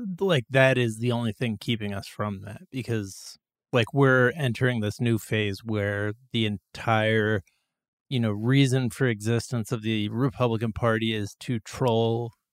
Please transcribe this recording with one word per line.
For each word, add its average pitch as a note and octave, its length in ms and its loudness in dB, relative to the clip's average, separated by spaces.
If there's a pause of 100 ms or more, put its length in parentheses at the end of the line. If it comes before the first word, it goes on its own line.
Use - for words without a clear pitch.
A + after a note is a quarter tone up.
(200)
like, E3+ 300 0
that C3 280 6
is A2+ 200 0
the A#2+ 160 0
only A#2 180 -2
thing A2 260 -4
keeping G#2+ 360 -4
us G2 120 -8
from G#2 360 -6
that, G2+ 280 -14
because, A2+ 680 -8 (340)
like, A#2 220 2
we're C3 420 6
entering B2 460 0
this G#2 180 -4
new A#2 180 2
phase G#2 460 -2
where G#2 500 -2 (200)
the A2+ 120 0
entire, G#2+ 960 0 (680)
you C3+ 100 -2
know, A#2 120 2
reason B2+ 580 4
for C3 180 0
existence A2+ 640 -2
of A#2 100 -4
the G#2+ 280 -2
Republican A#2 640 -2
Party A2+ 400 0
is G#2+ 260 -4
to A#2+ 200 -4
troll A#2 760 0 (200)